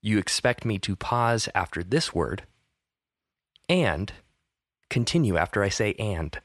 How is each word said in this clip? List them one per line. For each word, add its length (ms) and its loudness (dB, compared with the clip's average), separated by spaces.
You 160 2
expect 480 0
me 140 0
to 140 -4
pause 600 0
after 280 -2
this 320 -2
word 280 -2
and 460 0
continue 480 2
after 240 2
I 80 2
say 240 0
"and." 500 -4